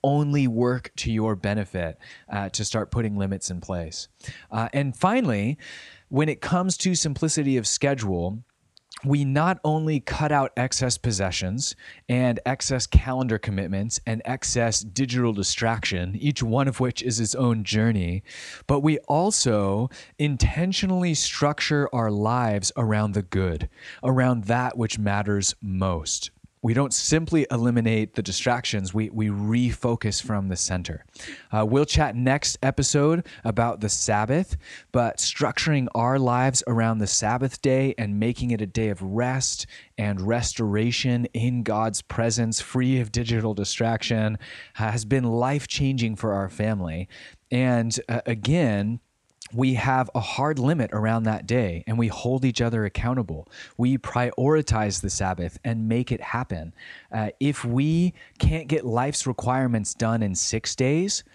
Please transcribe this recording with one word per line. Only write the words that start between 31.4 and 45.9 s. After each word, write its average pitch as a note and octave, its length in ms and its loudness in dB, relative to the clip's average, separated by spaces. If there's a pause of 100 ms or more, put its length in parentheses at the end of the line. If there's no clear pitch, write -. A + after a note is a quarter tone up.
Uh, A2 120 2
we'll C3 200 4
chat C#3+ 320 2
next C3 460 0
episode D3 640 2 (180)
about A#2 360 0
the G#2 80 0
Sabbath, A2 680 0 (340)
but A#2 280 0
structuring - 760 0
our B2 240 2
lives B2+ 480 2
around A2+ 320 2
the G#2 80 2
Sabbath B2 560 0
day C3+ 340 4
and G#2 220 -2
making A#2+ 320 0
it A2 100 0
a G#2+ 60 0
day G#2+ 220 0
of F#2+ 140 -4
rest B2 640 -2 (300)
and G#2 240 -2
restoration A#2 1120 0
in A#2+ 300 0
God's A2 400 0
presence, A2+ 580 0
free B2+ 400 0
of G#2+ 120 -4
digital A2+ 420 0
distraction, A2 840 0 (360)
has A2 300 -2
been B2+ 200 2
life-changing B2 920 0